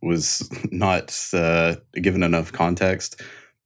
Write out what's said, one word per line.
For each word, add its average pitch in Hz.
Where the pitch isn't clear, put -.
was 82
<laughs> 101
not, 95
uh, 85
given 90
enough 85
context. 90